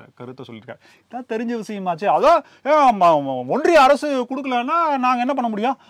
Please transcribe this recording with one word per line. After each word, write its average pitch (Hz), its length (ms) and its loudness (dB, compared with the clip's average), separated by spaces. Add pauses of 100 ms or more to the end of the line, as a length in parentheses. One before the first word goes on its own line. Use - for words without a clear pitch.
(200)
கருத்தை 127 280 -16
சொல்லியிருக்காரு. 113 320 -18 (260)
இதான் 247 260 -14
தெரிஞ்ச 233 300 -6
விஷயமாச்சே. 190 520 -6
அதான், 277 260 4 (280)
ஏ, 294 80 2 (240)
ம-, 175 100 6 (160)
ம-, 131 180 -6 (120)
ஒன்றிய 311 260 4
அரசு 285 280 4 (200)
கொடுக்கலன்னா 262 480 -4 (280)
நாங்க 254 200 0
என்ன 277 120 -2
பண்ண 240 160 -4
முடியும்? 226 220 -2 (140)